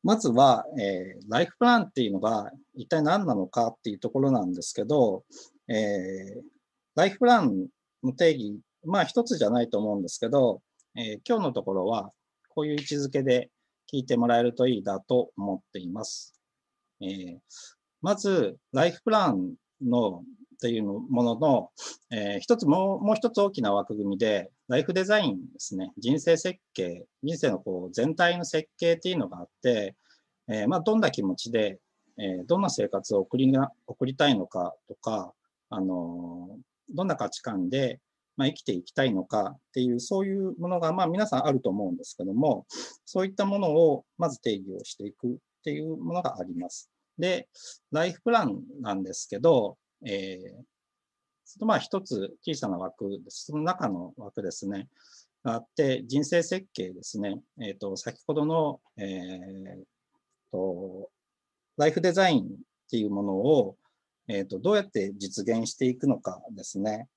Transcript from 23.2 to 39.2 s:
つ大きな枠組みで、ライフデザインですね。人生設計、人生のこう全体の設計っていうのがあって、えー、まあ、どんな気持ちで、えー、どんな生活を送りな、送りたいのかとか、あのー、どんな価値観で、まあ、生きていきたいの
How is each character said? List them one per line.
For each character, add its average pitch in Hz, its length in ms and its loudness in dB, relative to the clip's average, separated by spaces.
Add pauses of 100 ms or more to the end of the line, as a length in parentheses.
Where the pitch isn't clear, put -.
つ 226 100 0
大 202 100 4
き 196 120 -6
な 101 120 2
枠 101 220 0
組 104 100 -2
み 98 120 -2
で、 104 340 0 (160)
ラ 131 120 2
イ 160 40 0
フ 180 100 -2
デ 185 120 2
ザ 214 140 4
イ 175 120 2
ン 143 60 -4
で 135 40 -10 (180)
す - 180 -10
ね。 92 200 -8
人 135 220 2
生 165 160 4
設 180 240 -4 (140)
計、 87 320 -6 (180)
人 151 140 -2
生 135 140 2
の 92 80 -2
こ 90 300 -6
う 87 40 -16
全 139 200 0
体 175 240 2
の 175 60 -4
設 156 240 -2 (100)
計 170 160 4
っ 165 60 0
て 180 100 -4
い 185 40 -2
う 175 40 0
の 101 120 -2
が 90 100 -14
あ 87 40 -12
っ - 60 -18 (140)
て、 107 320 2 (540)
え 107 160 -2
ー、 - 20 2
ま 180 100 2
あ、 - 40 0
ど 214 160 2
ん - 20 4
な 214 120 4
気 - 120 -4
持 95 120 0
ち - 160 -10
で、 104 280 0 (380)
え 92 240 -6
ー、 95 40 -10
ど 175 140 2
ん - 20 2
な 190 80 0
生 - 200 -2
活 98 260 -2
を 98 40 4
送 98 180 -2
り 131 120 6
な、 135 220 2 (160)
送 - 180 -4
り 135 120 -6
た 147 100 4
い 127 100 4
の 90 100 -4
か 90 280 -4 (140)
と 95 60 -16
か、 107 380 -6 (360)
あ 104 100 -8
の 87 680 -6 (420)
ー、 175 40 -10
ど 180 100 -2
ん - 20 -2
な 160 80 0
価 104 140 -4
値 - 120 -12
観 95 280 -4
で、 131 320 -2 (340)
ま 139 100 0
あ、 - 40 2
生 165 60 -6
き - 80 -20
て 113 100 -2
い 87 100 -4
き - 80 -20
た 135 140 0
い 120 80 2
の 92 100 -2